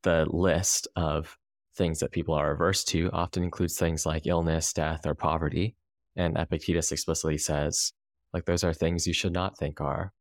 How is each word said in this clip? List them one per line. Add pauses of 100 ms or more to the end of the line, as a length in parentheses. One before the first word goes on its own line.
the
list
of (380)
things
that
people
are
averse
to
often
includes
things
like
illness,
death,
or
poverty. (400)
And
Epictetus
explicitly
says, (400)
like,
those
are
things
you
should
not
think
are